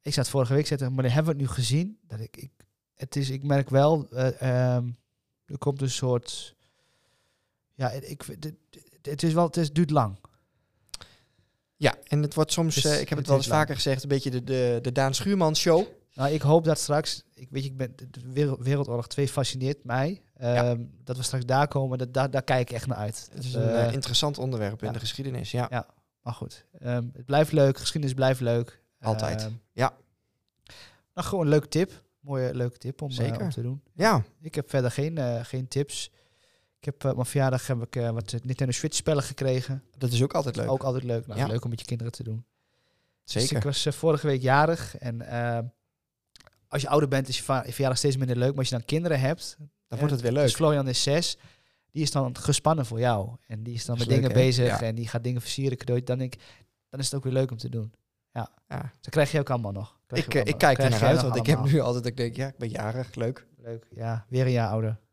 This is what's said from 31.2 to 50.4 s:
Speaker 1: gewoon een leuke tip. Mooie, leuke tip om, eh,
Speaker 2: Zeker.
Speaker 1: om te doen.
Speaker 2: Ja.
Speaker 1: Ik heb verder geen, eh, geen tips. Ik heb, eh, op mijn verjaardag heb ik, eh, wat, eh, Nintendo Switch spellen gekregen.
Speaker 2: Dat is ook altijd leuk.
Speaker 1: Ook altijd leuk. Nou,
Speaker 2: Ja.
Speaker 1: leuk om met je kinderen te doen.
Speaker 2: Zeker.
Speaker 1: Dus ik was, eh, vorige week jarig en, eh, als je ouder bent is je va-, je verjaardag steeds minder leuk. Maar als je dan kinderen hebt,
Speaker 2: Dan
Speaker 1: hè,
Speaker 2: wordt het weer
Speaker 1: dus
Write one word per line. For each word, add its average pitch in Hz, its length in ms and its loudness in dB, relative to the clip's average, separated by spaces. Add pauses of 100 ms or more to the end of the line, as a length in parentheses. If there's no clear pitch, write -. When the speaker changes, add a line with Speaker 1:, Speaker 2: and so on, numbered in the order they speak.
Speaker 1:
gewoon 185 160 0
een 147 60 2
leuke 147 180 6
tip. 180 360 -2 (160)
Mooie, 131 360 -4
leuke 120 220 -4
tip - 240 -10
om, 127 80 -6
eh, 127 60 -8
Speaker 2:
Zeker. 117 260 -2
Speaker 1:
om 190 80 -2
te 127 120 -4
doen. 127 200 -6 (120)
Speaker 2:
Ja. 180 300 4 (180)
Speaker 1:
Ik 156 140 -12
heb 143 140 -4
verder 123 220 0
geen, 156 260 -4
eh, 123 260 -2
geen 127 240 -8
tips. - 440 -6 (680)
Ik - 60 -20
heb, - 180 -8
eh, 139 60 0
op 127 60 0
mijn 123 120 -2
verjaardag 131 400 0
heb 123 140 -2
ik, 117 140 -10
eh, 117 140 -2
wat, 113 240 -6
eh, 120 100 -4
Nintendo 127 300 -2
Switch - 220 -4
spellen 147 280 0
gekregen. 131 600 -2 (140)
Speaker 2:
Dat 131 140 -2
is 120 120 4
ook 143 100 0
altijd 143 220 -2
leuk. 113 140 -2
Speaker 1:
Ook 131 140 0
altijd 127 200 -2
leuk. 120 240 -4
Nou, 104 120 -6
Speaker 2:
Ja. 135 80 0
Speaker 1:
leuk 110 160 -2
om 123 60 -6
met 117 100 -6
je - 60 -14
kinderen 117 280 -6
te - 100 -12
doen. 113 220 -8 (760)
Speaker 2:
Zeker. 113 260 -2
Speaker 1:
Dus 143 80 0
ik 104 60 0
was, 139 220 -2
eh, 143 80 0
vorige 156 340 0
week 135 140 0
jarig 147 560 2
en, 120 240 -8
eh, 120 380 -4 (1080)
als 143 140 -4
je 135 80 -4
ouder 147 200 4
bent 135 180 2
is 131 100 -4
je - 60 -6
va-, 131 220 0
je 120 60 -10
verjaardag 131 260 2
steeds 139 200 2
minder 127 200 0
leuk. 123 120 4
Maar 139 80 -2
als 127 120 0
je 131 60 -2
dan 117 100 -4
kinderen 160 340 0
hebt, 139 380 -2
Speaker 2:
Dan 147 100 -18 (200)
Speaker 1:
hè, 123 100 -8
Speaker 2:
wordt 147 140 2
het 127 100 0
weer 120 120 2
Speaker 1:
dus 143 80 4